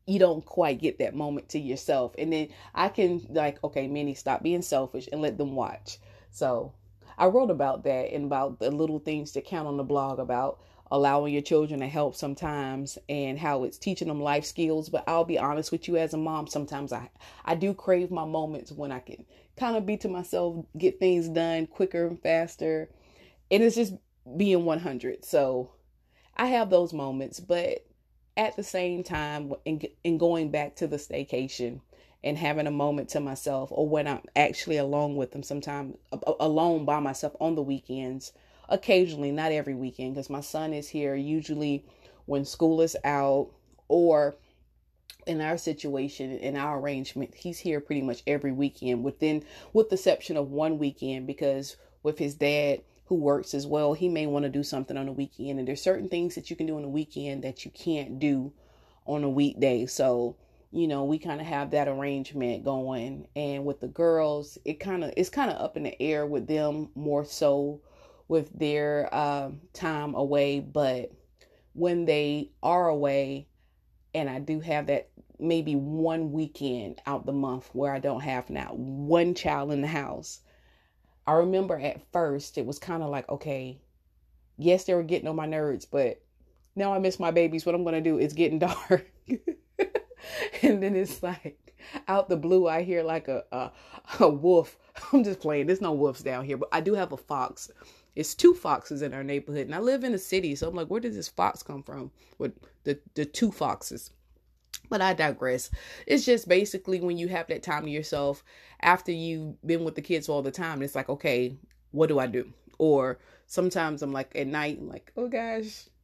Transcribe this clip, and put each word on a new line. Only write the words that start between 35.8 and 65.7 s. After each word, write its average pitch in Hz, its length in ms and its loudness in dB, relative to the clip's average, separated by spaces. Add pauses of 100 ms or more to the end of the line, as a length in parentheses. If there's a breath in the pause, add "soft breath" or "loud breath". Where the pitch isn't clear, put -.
a-, - 160 -8
a-, - 140 2
alone 156 440 4
by 147 140 2
myself 143 400 -4
on 160 160 2
the 147 80 0
weekends, 131 680 -6 (360 soft breath)
occasionally, 180 600 4
not 156 200 0
every 143 220 -2
weekend, 127 420 -6
'cause 139 140 -8
my 143 120 -6
son 156 300 -6
is 147 180 -8
here 143 260 -2
usually 147 680 -2 (420 loud breath)
when 139 200 0
school 160 360 4
is 165 220 4
out, 139 460 2 (380)
or 156 500 6 (880 soft breath)
in 160 160 -2
our 156 160 0
situation, 139 720 -4
in 135 240 -4
our 143 240 -2
arrangement, 139 540 -6
he's 175 260 -10
here 151 220 -2
pretty 143 220 -2
much 123 240 -4
every 143 240 0
weekend, 127 520 -2
within, 151 400 0 (300 loud breath)
with 220 160 6
the 190 60 2
exception 170 420 0
of 143 140 -2
one 156 260 0
weekend, 135 480 -4
because 139 500 -2 (280 soft breath)
with 151 160 0
his 143 160 -2
dad, 147 460 2 (240 soft breath)
who 185 100 2
works 143 380 2
as 139 120 -2
well, 147 280 2
he 180 160 2
may 156 180 0
wanna 143 220 0
do 139 140 0
something 139 340 -4
on 135 80 -4
the 135 80 -6
weekend. 139 460 -6
And 127 60 -4
there's 143 160 -4
certain 190 280 0
things 175 260 -2
that - 140 -10
you 165 80 -8
can 160 100 -4
do 156 80 -4
on 151 60 -6
the 143 80 -8
weekend 143 540 -6
that 131 200 -10
you - 80 -14
can't 143 480 -4
do 139 320 2 (540 soft breath)
on 147 180 -2
a 139 60 0
weekday. 135 560 2
So, 123 500 0 (360 soft breath)
you 165 180 0
know, 139 160 -2
we 151 120 0
kinda 156 280 -8
have 143 260 -4
that 147 160 2
arrangement 135 800 -4
going. 131 680 -4
And 143 320 -4
with 143 140 -4
the 123 80 -8
girls, 156 800 2
it 151 160 -4
kinda, 180 360 -4
it's 185 120 2
kinda 254 280 0
up - 200 -6